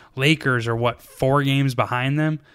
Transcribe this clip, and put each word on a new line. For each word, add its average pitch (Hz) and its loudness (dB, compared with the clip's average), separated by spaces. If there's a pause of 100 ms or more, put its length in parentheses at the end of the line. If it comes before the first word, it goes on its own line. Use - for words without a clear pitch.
(160)
Lakers 131 0
are, 117 -2
what, 117 -2
four 139 0
games 135 0
behind 123 -2
them? 156 -2 (160)